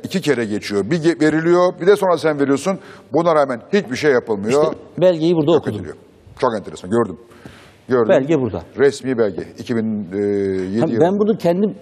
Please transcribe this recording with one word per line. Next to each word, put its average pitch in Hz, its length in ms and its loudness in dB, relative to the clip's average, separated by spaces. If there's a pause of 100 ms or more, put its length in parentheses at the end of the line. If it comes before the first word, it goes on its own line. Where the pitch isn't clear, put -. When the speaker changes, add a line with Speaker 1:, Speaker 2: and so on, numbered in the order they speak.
Speaker 1:
iki 185 160 -4
kere 123 240 0
geçiyor. 101 460 -4
Bir 175 60 0
ge-, 160 240 0
veriliyor, 170 600 2
bir 170 60 -4
de 202 100 6
sonra 185 220 0
sen 151 220 -2
veriyorsun. 139 380 0 (340)
Buna 165 220 2
rağmen 135 260 0 (120)
hiçbir 170 240 0
şey 151 160 2
yapılmıyor. 117 520 0
Speaker 2:
İşte 156 120 -2 (240)
belgeyi 170 340 2
burada 156 180 2
Speaker 1:
Yok 147 80 6
Speaker 2:
okudum. 107 180 -6
Speaker 1:
ediliyor. 73 180 -12 (420)
Çok 127 200 2
enteresan. 85 320 -14
Gördüm. 104 260 0 (720)
Gördüm. 120 200 2
Speaker 2:
Belge 151 320 2
burada. 98 220 -4 (160)
Speaker 1:
Resmi 127 400 0
belge. 107 240 -2 (160)
İki 117 180 -4
bin 110 260 -4 (720)
yedi 113 80 -2
Speaker 2:
Ha, 160 60 0
Speaker 1:
yılı. 113 140 0
Speaker 2:
ben 185 180 2
bunu 208 200 0
kendim, 180 440 0